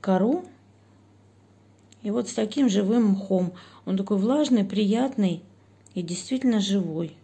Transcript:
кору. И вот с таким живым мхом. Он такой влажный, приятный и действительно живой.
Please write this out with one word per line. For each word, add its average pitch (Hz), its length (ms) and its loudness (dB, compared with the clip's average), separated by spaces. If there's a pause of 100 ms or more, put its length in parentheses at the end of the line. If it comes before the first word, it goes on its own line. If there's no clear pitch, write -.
кору. 208 420 0 (1600)
И 214 80 -6
вот 233 180 -2
с - 60 -12
таким 226 340 0
живым 208 440 2
мхом. 185 420 0 (320)
Он 190 100 -2
такой 196 220 -2
влажный, 240 480 2
приятный 208 760 0 (520)
и 185 80 -6
действительно 226 580 -2
живой. 170 640 -2